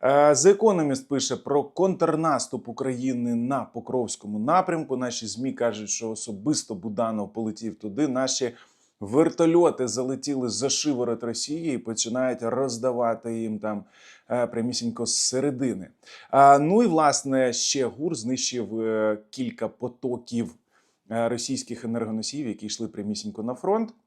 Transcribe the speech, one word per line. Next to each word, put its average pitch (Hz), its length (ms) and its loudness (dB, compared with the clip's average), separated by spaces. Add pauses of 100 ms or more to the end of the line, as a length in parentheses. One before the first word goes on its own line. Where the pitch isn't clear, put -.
Е, 143 320 8
The 185 260 8
Economist 165 500 2
пише 131 280 -2
про 139 280 0
контрнаступ 160 1040 0
України 120 680 -2
на 120 300 0
Покровському 113 760 -6
напрямку. 160 580 0
Наші 123 300 -4
змі 117 260 -6
кажуть, 107 360 -2
що 113 220 -4
особисто 110 640 -4
Буданов 107 580 -4
полетів 110 420 -6
туди. 110 340 -4
Наші 131 440 -2 (480)
вертольоти 160 880 4
залетіли 131 600 -4
за 110 200 -2
шиворот 120 560 0
Росії 147 500 -4
і 117 40 -2
починають 117 640 -2
роздавати 117 960 0
їм 110 200 -4
там, 104 260 -6 (460)
е, 120 160 2
прямісінько 117 600 -4
зсередини. 127 800 -2 (420)
А, 139 280 10
ну 175 240 4
і, 240 40 4
власне, 139 680 2
ще 127 340 0
гур 151 280 -4
знищив, 113 680 -4
е, 107 380 0 (120)
кілька 113 380 -6
потоків, 120 840 -6 (560)
е, 117 180 0
російських 120 560 -6
енергоносіїв, 113 640 -4
які 107 180 -8
йшли 107 220 -8
прямісінько 104 540 -8
на 120 120 -4
фронт. 214 400 -2 (120)